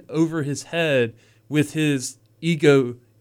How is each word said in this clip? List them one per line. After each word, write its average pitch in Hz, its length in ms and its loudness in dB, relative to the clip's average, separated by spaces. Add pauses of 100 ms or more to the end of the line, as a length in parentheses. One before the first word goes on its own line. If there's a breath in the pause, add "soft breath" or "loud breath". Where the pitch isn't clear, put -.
over 160 360 -2
his 139 200 -6
head 143 520 0 (340 soft breath)
with 147 240 0
his 147 440 -2 (220)
ego, 143 560 2 (260)